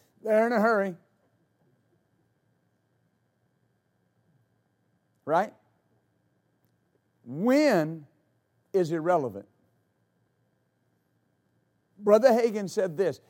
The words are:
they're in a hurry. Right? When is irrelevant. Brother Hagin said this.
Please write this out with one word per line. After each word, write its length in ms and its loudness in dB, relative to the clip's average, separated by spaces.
they're 220 2
in 60 -2
a 80 0
hurry. 360 0
Right? 280 0
When 840 0
is 180 0
irrelevant. 560 -2
Brother 320 4
Hagin 380 0
said 280 -6
this. 340 -4